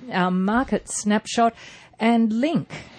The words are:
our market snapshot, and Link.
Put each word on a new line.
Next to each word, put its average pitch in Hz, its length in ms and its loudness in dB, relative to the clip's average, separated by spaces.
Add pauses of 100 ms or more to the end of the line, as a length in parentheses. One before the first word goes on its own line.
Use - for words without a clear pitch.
(120)
our 180 180 0
market 208 600 -2
snapshot, 220 640 0 (440)
and 226 340 2
Link. 240 360 0 (300)